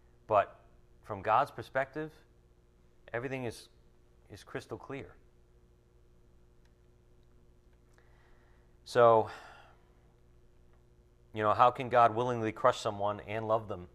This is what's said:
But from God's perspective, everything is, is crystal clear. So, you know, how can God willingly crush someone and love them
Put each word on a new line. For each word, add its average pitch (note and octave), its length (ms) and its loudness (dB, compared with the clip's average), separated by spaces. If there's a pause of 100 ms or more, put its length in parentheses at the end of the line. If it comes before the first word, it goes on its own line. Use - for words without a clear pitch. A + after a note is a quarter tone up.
(260)
But G2+ 320 2 (460)
from G2+ 180 -10
God's A#2 300 0
perspective, D3 600 -8 (1000)
everything B2+ 320 -8
is, - 240 -12 (640)
is G2+ 100 -20
crystal - 340 -14
clear. C3+ 380 -16 (3750)
So, A2+ 460 6 (2000)
you G#2+ 120 -4
know, G#2+ 100 4
how B2 160 6
can B2+ 180 -6
God A#2 280 6
willingly A#2 340 -2
crush - 300 0
someone G#2 400 -4
and A2 260 -10
love A2 220 -2
them F2+ 260 -12